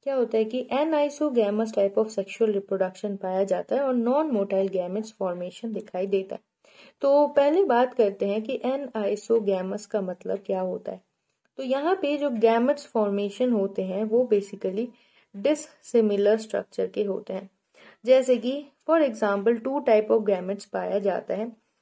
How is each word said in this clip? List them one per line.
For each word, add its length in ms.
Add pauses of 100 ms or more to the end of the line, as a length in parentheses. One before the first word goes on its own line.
क्या 120
होता 220
है 80
कि 280
anisogamous 960
type 260
of 100
sexual 440
reproduction 680
पाया 260
जाता 320
है 60
और 140
non-motile 760
gametes 400 (120)
formation 520
दिखाई 340
देता 280
है। 60 (600)
तो 260
पहले 360
बात 300
करते 340
हैं 140
कि 240
anisogamous 1200
का 160
मतलब 440
क्या 160
होता 300
है। 100 (560)
तो 60
यहाँ 320
पे 220
जो 120
gametes 580 (100)
formation 560
होते 300
हैं 200
वो 300
basically 540 (480)
dissimilar 1000
structure 540
के 120
होते 300
हैं। 160 (560)
जैसे 320
कि 280 (240)
for 120
example 580
two 300
type 220
of 120
gametes 420
पाया 340
जाता 340
है, 180 (300)